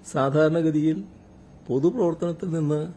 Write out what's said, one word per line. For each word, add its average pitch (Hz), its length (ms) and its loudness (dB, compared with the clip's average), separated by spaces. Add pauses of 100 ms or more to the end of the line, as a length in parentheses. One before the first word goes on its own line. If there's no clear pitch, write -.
(140)
സാധാരണഗതിയിൽ 156 840 2 (680)
പൊതുപ്രവർത്തനത്തിൽ 170 880 0
നിന്ന് 151 240 0 (160)